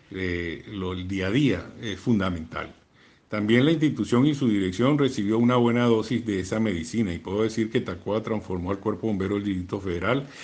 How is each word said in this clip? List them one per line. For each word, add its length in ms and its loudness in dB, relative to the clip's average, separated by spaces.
eh, 640 -4
lo, 200 -4
el 140 -6
día 220 -2
a 20 0
día 360 2
es 200 -8
fundamental. 760 -2
También 380 4
la 60 4
institución 540 2
y 80 4
su 140 0
dirección 480 2
recibió 400 0
una 200 4
buena 280 4
dosis 400 2
de 160 -2
esa 200 -2
medicina 520 0
y 60 -4
puedo 240 -2
decir 260 0
que 140 0
TACOA 400 -2
transformó 480 -4
al 80 -2
Cuerpo 280 -2
Bombero 280 0
del 100 -2
Distrito 360 -2
Federal 460 -2